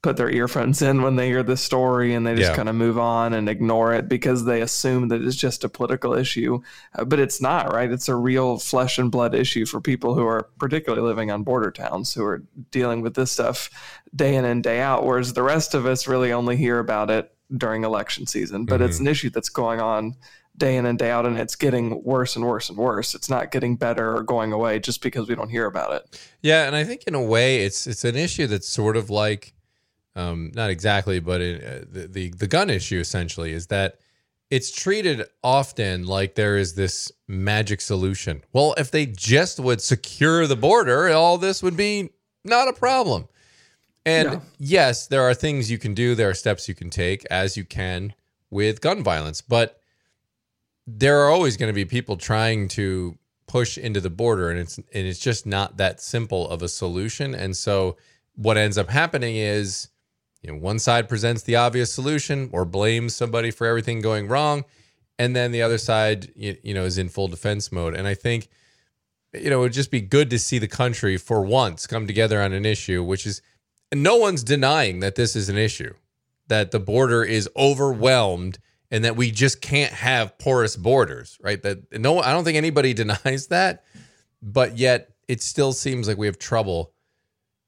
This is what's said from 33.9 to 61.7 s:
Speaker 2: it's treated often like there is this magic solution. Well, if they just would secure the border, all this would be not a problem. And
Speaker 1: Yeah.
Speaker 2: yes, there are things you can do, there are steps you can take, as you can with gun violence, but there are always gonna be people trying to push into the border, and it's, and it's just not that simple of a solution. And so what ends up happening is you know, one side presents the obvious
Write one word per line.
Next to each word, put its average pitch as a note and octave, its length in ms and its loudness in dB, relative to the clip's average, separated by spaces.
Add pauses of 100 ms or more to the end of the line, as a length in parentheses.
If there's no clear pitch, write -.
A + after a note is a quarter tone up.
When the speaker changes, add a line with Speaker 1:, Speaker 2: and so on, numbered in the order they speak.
Speaker 2:
it's C3 220 -2
treated F#3 520 -2 (200)
often A#2 600 0
like F#2+ 300 -2
there G#2 240 2
is E2+ 160 -2
this F#2+ 380 -2 (160)
magic G2+ 520 0
solution. F#2+ 600 -4 (100)
Well, C#3+ 240 4
if C#3+ 140 -2
they D3+ 160 2
just C3 540 2
would B2 200 0
secure D#3+ 680 2
the C3+ 80 2
border, D#3 540 4
all E3+ 280 6
this F#3 240 -2
would F3+ 140 0
be G#3 340 -2 (340)
not A#3+ 220 4
a B3+ 60 0
problem. B3 560 0 (760)
And D#3+ 280 4
Speaker 1:
Yeah. E3+ 80 -4 (180)
Speaker 2:
yes, C#3+ 480 4
there C3+ 160 2
are B2+ 100 6
things C3+ 380 0
you A#2+ 80 -2
can G#2 160 -4
do, A#2+ 220 2
there G#2+ 120 2
are F#2 60 0
steps - 340 -2
you F#2+ 60 -8
can F2 160 -12
take, F2+ 400 -2
as F#2+ 260 0
you G2 80 -8
can F#2 480 -6 (380)
with G#2+ 300 0
gun F3+ 240 0
violence, D#2 360 -2
but - 380 0 (1120)
there C3+ 320 6
are C#3+ 100 8
always D#3 260 4
gonna A2 160 -2
be G2+ 120 0
people G#2+ 320 -4
trying A2 540 0
to F#2 460 -4 (300)
push - 320 -2
into G#2+ 220 -4
the F2+ 100 -4
border, F#2+ 400 0
and F2 80 -4
it's, E2+ 180 -8
and F#2+ 300 -8
it's F#2 140 -6
just A#2 260 -2
not G2 300 -2
that F#2+ 240 0
simple F#2+ 500 -4
of E2+ 120 -6
a F2 60 -6
solution. G2 640 -6
And F#2 240 -6
so F#2+ 400 0 (380)
what A2 220 2
ends G#2+ 200 2
up G2 140 0
happening C3 460 0
is G#2 540 -2 (520)
you D#2 80 -14
know, D2+ 80 -10
one F#2+ 200 -2
side A#2 300 2
presents A#2 340 -2
the A#2 140 2
obvious A#2+ 360 2